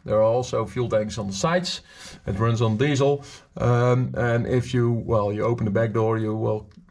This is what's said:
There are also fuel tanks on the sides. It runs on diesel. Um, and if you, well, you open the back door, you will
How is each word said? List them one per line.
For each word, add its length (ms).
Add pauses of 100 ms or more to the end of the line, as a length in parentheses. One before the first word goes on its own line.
There 120
are 60
also 440
fuel 220
tanks 280
on 120
the 40
sides. 500 (440)
It 120
runs 220
on 160
diesel. 480 (320)
Um, 600
and 300
if 280
you, 180 (140)
well, 260
you 120
open 200
the 60
back 220
door, 260
you 160
will 320 (240)